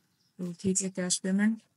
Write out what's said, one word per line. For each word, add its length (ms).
तो 140
ठीक 280
है, 80
cash 300
payment 420